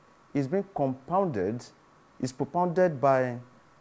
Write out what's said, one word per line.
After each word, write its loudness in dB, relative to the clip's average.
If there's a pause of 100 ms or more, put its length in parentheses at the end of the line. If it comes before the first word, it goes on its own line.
(340)
is 0
being -2 (100)
compounded, -2 (560)
is -4
propounded 0
by 2 (420)